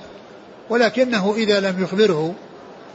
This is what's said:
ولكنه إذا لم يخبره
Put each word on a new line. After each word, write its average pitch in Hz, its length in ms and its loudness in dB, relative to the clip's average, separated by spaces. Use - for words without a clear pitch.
ولكنه 226 680 0
إذا 208 220 2
لم 190 240 -2
يخبره 180 520 0